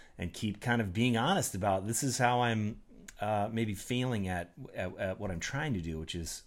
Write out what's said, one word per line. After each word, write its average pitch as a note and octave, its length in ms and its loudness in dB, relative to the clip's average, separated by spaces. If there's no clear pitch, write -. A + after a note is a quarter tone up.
and F2+ 160 -4
keep G#2 260 -4
kind A#2+ 220 2
of G2+ 100 0
being A#2 240 4
honest B2+ 380 2
about, F#2+ 320 2
"This A2+ 160 0
is C3 160 0
how B2 240 4
I'm, A2 400 2
uh, G#2 300 2
maybe A2 240 0
failing B2 520 0
at, F2 240 -2
at, F#2 240 -4
at F#2+ 220 -2
what G2+ 100 -4
I'm F2 120 -2
trying C#3 340 -2
to F2+ 60 0
do, D#2+ 180 -4
which - 160 -6
is, E2 320 -6